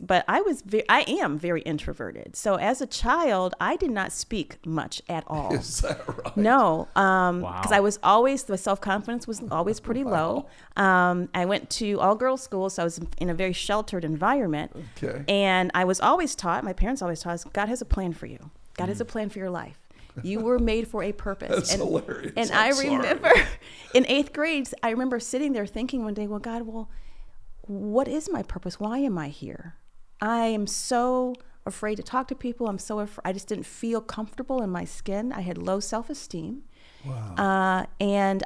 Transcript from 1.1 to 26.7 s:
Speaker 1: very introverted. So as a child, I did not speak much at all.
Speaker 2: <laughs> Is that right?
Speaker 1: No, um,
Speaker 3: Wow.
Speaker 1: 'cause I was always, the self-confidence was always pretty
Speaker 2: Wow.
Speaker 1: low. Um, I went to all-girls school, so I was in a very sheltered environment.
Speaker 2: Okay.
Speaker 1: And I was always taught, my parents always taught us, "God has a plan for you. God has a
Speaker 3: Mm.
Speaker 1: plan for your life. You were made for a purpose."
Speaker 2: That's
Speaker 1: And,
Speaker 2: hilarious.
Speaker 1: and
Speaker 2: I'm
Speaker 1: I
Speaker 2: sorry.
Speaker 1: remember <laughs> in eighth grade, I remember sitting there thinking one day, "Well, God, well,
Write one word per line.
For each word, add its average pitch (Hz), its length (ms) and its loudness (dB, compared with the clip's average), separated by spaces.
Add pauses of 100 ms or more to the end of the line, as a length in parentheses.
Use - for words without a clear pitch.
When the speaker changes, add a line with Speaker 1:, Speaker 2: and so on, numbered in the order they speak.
Speaker 1:
very 170 220 -2
introverted. - 760 -6
So 202 200 0
as 208 240 0
a 277 60 -2
child, 226 760 2
I 233 160 0
did 349 140 0
not 202 220 -2
speak - 520 -6
much - 420 -4
at 165 200 -4
all. 151 280 -2
Speaker 2:
<laughs> - 40 0
Is - 240 -2
that - 260 -4
right? - 300 -8
Speaker 1:
No, 208 580 6
um, 185 460 4
Speaker 3:
Wow. 180 200 -4
Speaker 1:
'cause 214 80 -2
I 202 100 8
was 202 220 2
always, 254 420 6
the 196 120 -2
self-confidence 208 720 -2
was 220 220 -8
always 196 280 0
pretty 262 260 -2
Speaker 2:
Wow. 196 420 0 (300)
Speaker 1:
low. 202 60 2
Um, 180 520 6
I 180 100 0
went 196 260 0
to 208 300 0
all-girls 247 420 2
school, 190 280 -2
so 185 120 -2
I - 40 2
was 170 120 -4 (200)
in 180 100 0
a 170 60 0
very 185 180 0
sheltered 202 520 -2
environment. 160 680 0 (240)
Speaker 2:
Okay. - 320 -6
Speaker 1:
And 190 460 4
I 180 100 4
was 185 160 2
always 302 340 4
taught, 170 300 -2
my 190 80 -4
parents 247 300 0
always 175 180 -2
taught 175 140 -4
us, 170 100 -8
"God 202 240 -2
has 247 140 -4
a 208 40 -8
plan 180 280 0
for - 120 -12
you. - 240 -16 (280)
God 180 100 -2
has 208 140 -4
a - 20 -4
Speaker 3:
Mm. 214 40 -6
Speaker 1:
plan 214 200 -4
for 208 100 -10
your 190 120 -6
life. 165 280 -10 (440)
You 196 160 -4
were 233 220 4
made 226 260 2
for 214 160 -4
a 196 80 -2
purpose." - 400 -6
Speaker 2:
That's - 240 2
Speaker 1:
And, 196 80 0
Speaker 2:
hilarious. - 540 -2
Speaker 1:
and 233 160 2
Speaker 2:
I'm 214 160 6
Speaker 1:
I - 20 6
Speaker 2:
sorry. 277 260 2
Speaker 1:
remember 262 360 4 (300)
<laughs> - 320 -6
in 254 120 8
eighth 277 260 2
grade, 294 360 0 (120)
I 233 100 0
remember 247 280 0
sitting 269 360 -2
there 208 120 0
thinking 233 380 -4
one 214 100 -4
day, 208 140 -4
"Well, 208 100 -4
God, 233 240 -6
well, 220 260 -8 (720)